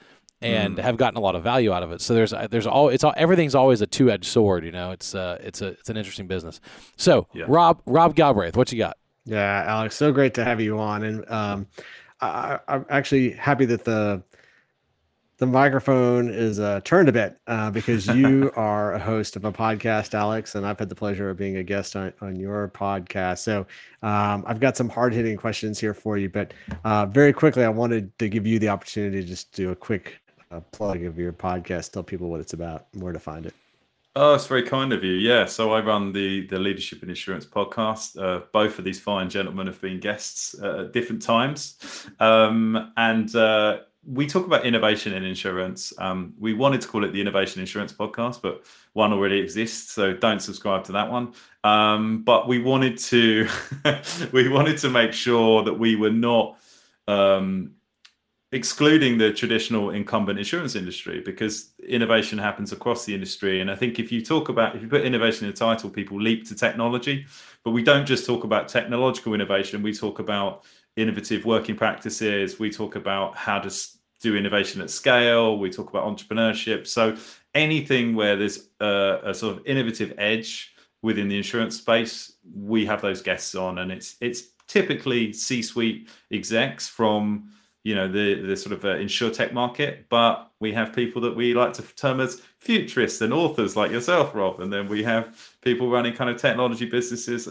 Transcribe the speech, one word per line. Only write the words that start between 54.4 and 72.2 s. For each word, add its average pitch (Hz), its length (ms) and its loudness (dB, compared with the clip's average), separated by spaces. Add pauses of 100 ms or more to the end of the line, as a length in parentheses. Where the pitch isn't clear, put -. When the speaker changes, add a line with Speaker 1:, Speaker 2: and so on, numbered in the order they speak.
Speaker 2:
wanted 151 300 2
to 139 100 0
make 117 240 4
sure 113 500 4
that 104 120 -2
we 113 200 2
were 107 140 2
not, 117 480 2 (500)
um, 95 680 2 (760)
excluding 135 640 4
the 110 140 4
traditional 110 600 -2
incumbent 104 460 -2
insurance 139 380 -4
industry, 90 460 -8
because 107 480 -6 (180)
innovation 113 500 2
happens 101 340 -4
across 113 340 -4
the 107 80 -6
industry. 95 480 -2
And 95 100 -4
I 98 40 -6
think 117 240 -4
if 113 120 -6
you 117 100 -2
talk 151 280 0
about, 117 260 0
if 120 60 -12
you 113 60 -12
put 143 180 2
innovation 113 400 0
in 101 60 -4
the - 60 -10
title, 113 340 0
people 98 280 -6
leap 110 280 0
to 101 80 -14
technology, 120 720 -2 (380)
but 117 80 -2
we 117 120 2
don't 139 240 6
just 131 180 0
talk 113 180 -2
about 104 240 0
technological 120 640 -2
innovation. 98 500 -2
We 107 100 -2
talk 104 260 -6
about 101 460 -4 (320)
innovative 104 480 -2
working 113 320 0
practices. 104 840 -2